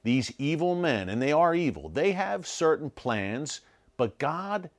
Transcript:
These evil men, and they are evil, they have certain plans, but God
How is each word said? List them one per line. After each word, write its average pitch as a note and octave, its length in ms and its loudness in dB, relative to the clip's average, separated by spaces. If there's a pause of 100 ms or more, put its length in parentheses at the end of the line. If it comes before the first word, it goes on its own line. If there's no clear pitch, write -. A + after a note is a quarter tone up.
These B2 340 2
evil D#3+ 380 0
men, B2+ 340 0
and A2+ 140 -2
they C#3+ 100 2
are E3+ 220 4
evil, F#2 340 -2
they D#3 240 2
have F#3+ 340 -4
certain D#3 440 0
plans, A2+ 720 -4 (340)
but A#2 220 0
God F3+ 500 -4 (100)